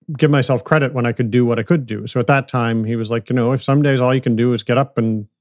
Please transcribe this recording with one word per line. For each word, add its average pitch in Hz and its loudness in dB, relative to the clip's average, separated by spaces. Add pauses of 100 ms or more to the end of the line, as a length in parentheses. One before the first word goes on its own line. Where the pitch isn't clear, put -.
(180)
give 151 4
myself 131 2
credit 147 2
when 120 -2
I 117 0
could 113 -2
do 123 2
what 117 0
I 110 -2
could 143 0
do. 107 -8
So 127 -4
at 120 -2
that 139 2
time, 113 -2
he 117 -4
was 113 -4
like, 117 -4
"You 127 0
know, 120 0
if 131 -2
some 139 2
days 135 2
all 127 2
you 131 0
can 120 0
do 123 2
is 113 -4
get 120 -2
up 135 0
and 110 -2 (140)